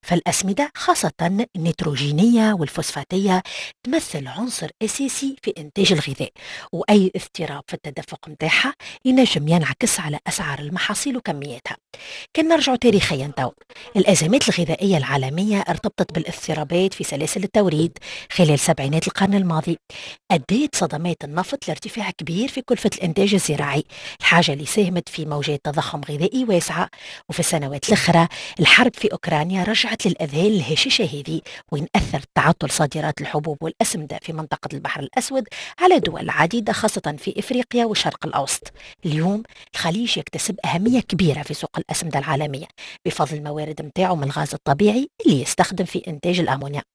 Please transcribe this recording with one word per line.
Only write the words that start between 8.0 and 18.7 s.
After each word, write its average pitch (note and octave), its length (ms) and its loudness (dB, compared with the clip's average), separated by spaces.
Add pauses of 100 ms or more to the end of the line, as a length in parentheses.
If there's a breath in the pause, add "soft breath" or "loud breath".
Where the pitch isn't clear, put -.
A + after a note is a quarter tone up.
متاعها D#3 460 0 (300 loud breath)
ينجم B3+ 440 4
ينعكس E3+ 520 2
على D3+ 260 -6
أسعار D3 320 -4
المحاصيل F#3 580 -4
وكمياتها. C#3+ 600 -8 (580 loud breath)
كان D#4+ 140 4
نرجع C#4+ 280 4
تاريخيا E3+ 600 4
تو، C3 140 -2 (460 loud breath)
الأزمات F#3+ 520 4
الغذائية F3 480 2
العالمية C#3+ 720 0
ارتبطت - 440 -2
بالاضطرابات E3 840 -2
في - 100 -6
سلاسل D3+ 400 -4
التوريد E3+ 540 2 (340 loud breath)
خلال D3+ 260 6
سبعينات D3 480 0